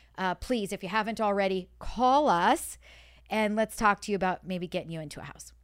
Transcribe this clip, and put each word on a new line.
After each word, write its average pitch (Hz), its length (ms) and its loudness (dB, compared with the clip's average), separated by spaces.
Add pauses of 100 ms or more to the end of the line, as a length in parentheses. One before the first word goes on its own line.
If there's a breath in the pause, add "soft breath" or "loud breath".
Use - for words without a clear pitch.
(180 loud breath)
uh, 185 160 0
please, 208 380 -4
if 190 100 -8
you 185 60 -8
haven't 220 320 -2
already, 196 480 0 (100)
call 254 500 4
us 196 480 2 (540 loud breath)
and 214 240 0
let's 220 220 0
talk 208 260 2
to 208 100 -4
you 196 40 0
about 185 300 -2
maybe 180 200 -4
getting 165 240 -6
you 165 100 -8
into 151 200 -12
a 156 40 -12
house. - 280 -16 (120)